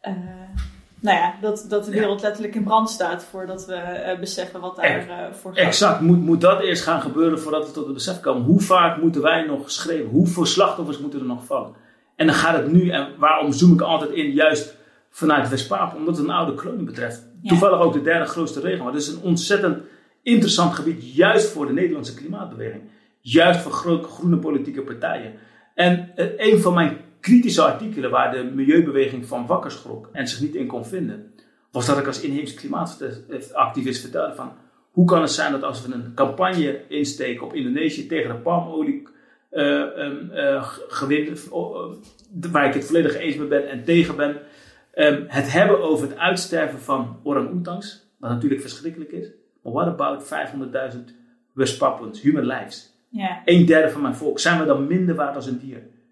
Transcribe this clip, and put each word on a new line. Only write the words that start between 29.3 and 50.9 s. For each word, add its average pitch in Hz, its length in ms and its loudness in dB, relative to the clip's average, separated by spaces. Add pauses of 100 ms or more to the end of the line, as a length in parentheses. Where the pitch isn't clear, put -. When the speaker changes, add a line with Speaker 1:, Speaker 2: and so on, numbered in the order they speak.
Speaker 2:
wakker 160 260 -2
schrok - 420 -14
en 135 140 -6
zich 117 140 -8
niet 147 140 -4
in 135 120 -4
kon 117 180 -8
vinden, 110 480 -8 (380)
was 117 140 -4
dat 143 120 2
ik 139 100 -2
als - 140 -8
inheems 143 320 -6
klimaatactivist 139 1500 -6
vertelde - 340 -6
van, 127 160 -12 (400)
hoe 180 140 6
kan 175 160 4
het 151 100 -2
zijn 151 200 -2
dat 139 120 -4
als 123 240 -8
we 127 60 -10
een 120 220 -10
campagne 170 720 -2
insteken 139 580 -6
op - 80 -14
Indonesië 147 540 -4
tegen 156 220 -4
de 117 120 -6
palmolie, 160 640 -2 (420)
eh, 143 320 0
ehm, 143 500 -8
eh, 139 320 -2
g-, - 240 -14
gewin-, 147 500 -2 (120)
o-, 165 400 -8
eh, - 60 -14 (560)
waar 143 160 2
ik 139 60 0
het 143 120 -4
volledig 156 320 2
eens 156 180 -4
mee 147 120 -6
ben - 220 0
en 123 140 -10
tegen 165 320 4
ben, 147 220 -2 (560)
ehm, 147 340 4
het - 240 -2
hebben 196 300 6
over 147 280 0
het - 80 -14
uitsterven 165 600 -2
van 120 440 -4
orang-oetangs, 175 840 -6 (100)
wat 117 100 -8
natuurlijk 123 320 -2
verschrikkelijk 160 500 -12
is, - 160 -12 (360)
maar 117 100 -10
what 170 140 0
about 143 400 -4
vijfhonderdduizend 131 880 -8 (380)